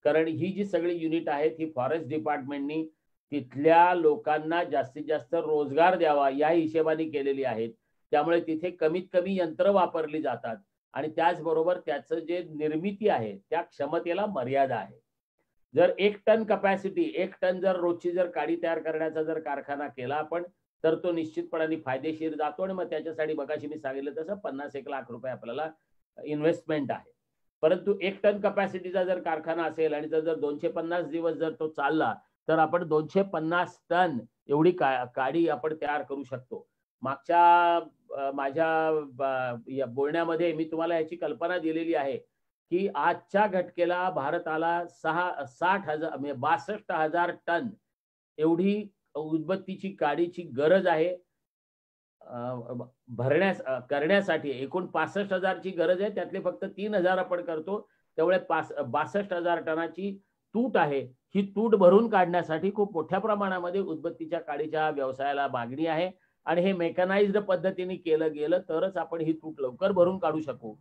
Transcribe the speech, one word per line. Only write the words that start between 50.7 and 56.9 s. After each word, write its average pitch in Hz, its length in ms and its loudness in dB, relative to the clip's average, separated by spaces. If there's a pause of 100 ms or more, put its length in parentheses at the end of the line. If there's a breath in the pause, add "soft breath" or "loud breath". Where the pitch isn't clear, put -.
आहे, 170 300 2 (1040)
अ, 123 340 -8
ब-, 123 340 -10 (200)
भरण्यास-, 143 560 0
अ, 131 140 -4
करण्यासाठी 156 720 0
एकूण 139 360 -6
पासष्ट 196 460 -2
हजार 185 260 0
ची 185 120 -8
गरज 180 320 2
आहे, 202 120 -4
त्यातले 185 260 -6
फक्त 180 240 -6
तीन 202 300 -6